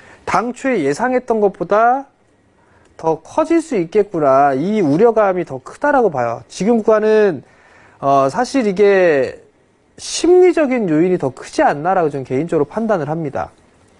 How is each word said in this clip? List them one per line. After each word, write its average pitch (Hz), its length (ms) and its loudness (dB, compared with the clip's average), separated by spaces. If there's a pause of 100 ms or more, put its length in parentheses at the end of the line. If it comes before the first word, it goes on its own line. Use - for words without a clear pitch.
(260)
당초에 220 560 -4
예상했던 226 580 -2
것보다 214 680 0 (880)
더 160 220 -4
커질 320 420 -2
수 254 160 -4
있겠구나, 151 800 2
이 196 260 -2
우려감이 185 640 2
더 131 180 -12
크다라고 277 460 0
봐요. 123 380 -4
지금 226 320 -2
구간은, 214 640 2 (560)
어, 139 320 2
사실 247 340 -2
이게 185 760 2 (600)
심리적인 311 880 2
요인이 170 300 2
더 135 100 -2
크지 - 320 -6
않나라고 175 480 0
저는 139 140 -8
개인적으로 143 420 -2
판단을 208 420 -4
합니다. 151 440 -8 (480)